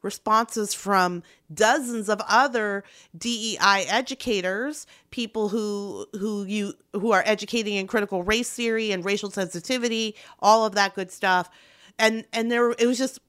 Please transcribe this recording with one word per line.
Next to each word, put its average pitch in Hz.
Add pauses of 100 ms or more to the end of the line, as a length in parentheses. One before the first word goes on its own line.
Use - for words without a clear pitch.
responses 214
from 180 (320)
dozens 226
of 208
other 214 (320)
D 220
E -
I 196
educators, 208 (240)
people 220
who, 202
who 139
you, 202 (200)
who 220
are 185
educating 214
in 190
critical 196
race 220
theory 226
and 185
racial 202
sensitivity, 220 (240)
all 220
of 208
that 196
good 185
stuff. 185 (480)
And, 220
and 233
there, 240
it 233
was 247
just 262